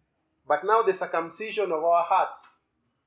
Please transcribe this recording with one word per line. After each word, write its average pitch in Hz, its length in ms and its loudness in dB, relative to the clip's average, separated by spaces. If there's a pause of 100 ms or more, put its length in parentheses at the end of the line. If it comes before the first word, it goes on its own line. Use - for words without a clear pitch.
(460)
But 147 180 0
now 220 180 4
the 196 100 2
circumcision 180 800 -6
of 156 100 -2
our 170 220 4
hearts, 180 380 0 (640)